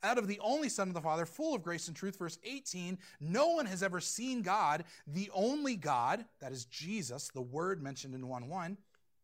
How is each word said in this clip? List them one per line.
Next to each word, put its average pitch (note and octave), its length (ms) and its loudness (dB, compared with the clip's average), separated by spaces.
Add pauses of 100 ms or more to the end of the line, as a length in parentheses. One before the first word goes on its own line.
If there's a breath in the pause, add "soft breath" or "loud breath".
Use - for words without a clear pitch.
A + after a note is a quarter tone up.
out A#3 160 4
of G#3+ 100 2
the G3+ 120 -2
only C4+ 300 2
Son G3 180 0
of F3+ 60 -2
the E3+ 80 -2
Father, D#3+ 240 2
full D4+ 280 -2
of G#3+ 80 0
grace E3 260 -4
and D#3+ 80 -8
truth." F#3+ 220 -4
Verse E3+ 260 -6
eighteen, F#3 540 -6 (240 loud breath)
"No G#3+ 280 4
one D#4+ 180 4
has F#3 160 -2
ever F3+ 180 2
seen B3 400 -2
God, F3 420 4 (220 loud breath)
the F3+ 280 -2
only C4 420 2
God," D3+ 500 2 (140)
that C3 120 -8
is B2 140 -6
Jesus, D3+ 640 -6
the C3 120 -6
Word D#3+ 400 -2
mentioned C#3 340 -8
in B2+ 120 -6
one B2+ 200 -6
one, F3+ 300 -4 (460)